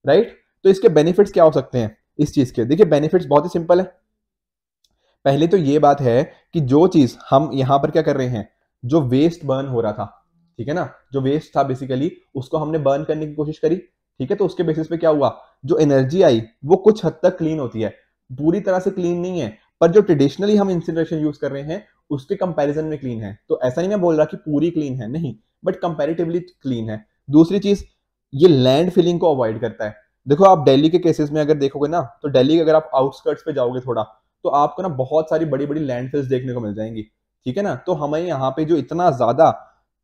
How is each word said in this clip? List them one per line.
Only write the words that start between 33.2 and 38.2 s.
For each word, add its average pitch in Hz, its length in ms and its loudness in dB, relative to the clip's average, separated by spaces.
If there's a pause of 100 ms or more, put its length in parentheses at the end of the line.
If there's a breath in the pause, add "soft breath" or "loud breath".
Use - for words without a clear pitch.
पे 160 100 -8
जाओगे 127 280 -4
थोड़ा, 120 220 -6 (420)
तो 180 40 -4
आपको 147 340 0
ना 190 60 -6
बहुत 147 420 -4
सारी 160 140 0
बड़ी-बड़ी 143 360 -4
लैंडफिल्स 131 460 -6
देखने 127 260 -4
को 120 80 -8
मिल 104 140 -8
जाएंगी, 110 280 -10 (440)
ठीक 127 100 -6
है 202 60 -4
ना। 185 140 -4
तो 175 160 -6
हमें 151 280 -4